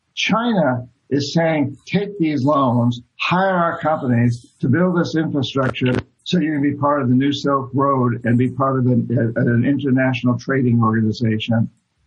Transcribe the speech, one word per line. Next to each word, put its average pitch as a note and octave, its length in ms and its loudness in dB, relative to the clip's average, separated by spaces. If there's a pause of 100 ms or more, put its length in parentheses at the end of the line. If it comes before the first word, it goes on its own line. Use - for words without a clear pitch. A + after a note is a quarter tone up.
(160)
China F3+ 720 0 (220)
is C#3+ 240 -2
saying, D#3+ 520 0
"Take - 340 -4
these D3+ 240 0
loans, B2 580 2 (180)
hire F#3+ 360 0
our E3+ 240 0
companies B2 800 0
to - 80 -2
build E3+ 320 2
this D#3+ 160 -2
infrastructure C3+ 800 -2 (320)
so F3+ 140 0
you D#3 120 0
can D3 100 -2
be C#3 140 0
part C#3+ 260 0
of B2 60 0
the B2+ 80 4
New C#3 160 2
Silk C#3 420 -2
Road C3 520 0
and B2 120 2
be B2+ 120 2
part C3+ 300 -2
of B2 80 2
an, A#2 200 2 (280)
an A#2+ 300 2
international B2+ 720 0
trading B2 460 0
organization, A2 840 0 (380)